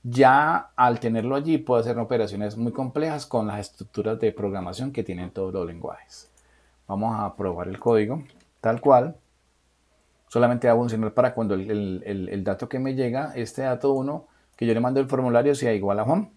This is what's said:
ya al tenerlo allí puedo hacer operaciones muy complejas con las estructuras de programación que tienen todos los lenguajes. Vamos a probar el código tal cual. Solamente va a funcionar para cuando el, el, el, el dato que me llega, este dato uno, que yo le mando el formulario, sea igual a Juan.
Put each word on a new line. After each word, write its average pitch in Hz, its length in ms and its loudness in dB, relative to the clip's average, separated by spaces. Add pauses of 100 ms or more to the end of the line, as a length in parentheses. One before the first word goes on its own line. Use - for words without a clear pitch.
ya 135 720 4
al 123 240 4
tenerlo 113 340 -2
allí 151 240 0
puedo 120 220 2
hacer 113 180 -2
operaciones 107 580 -2
muy 117 140 -2
complejas 147 560 -4
con 107 220 -2
las 101 100 -6
estructuras 107 600 -6
de 110 100 2
programación 98 640 -6
que 120 100 -4
tienen 90 300 -8
todos 92 200 -6
los 90 140 -4
lenguajes. - 640 -14 (560)
Vamos 107 320 -2
a 101 160 -4
probar 90 320 -4
el 95 140 -10
código 117 420 2 (380)
tal 117 200 0
cual. 131 360 6 (1120)
Solamente 120 400 4
va 117 60 6
a - 20 6
funcionar 113 360 0
para 127 220 2
cuando 107 200 -2
el, 95 140 -4
el, 101 380 -4
el, 98 220 -6
el 98 160 -6
dato 98 240 -4
que 131 100 -6
me 135 160 -4
llega, 131 400 -2
este 123 280 -6
dato 131 300 0
uno, 139 360 -4 (280)
que 113 80 -4
yo 117 100 4
le 117 60 2
mando 131 200 2
el 131 80 0
formulario, 131 480 2
sea 123 180 0
igual 101 240 0
a 107 60 -2
Juan. 180 320 0